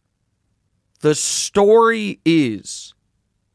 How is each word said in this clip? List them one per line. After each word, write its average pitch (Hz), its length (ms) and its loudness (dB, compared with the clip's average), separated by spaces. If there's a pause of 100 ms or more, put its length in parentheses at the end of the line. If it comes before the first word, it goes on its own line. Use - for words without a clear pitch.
(1000)
The 151 140 0
story 220 1080 0
is 131 720 -2 (600)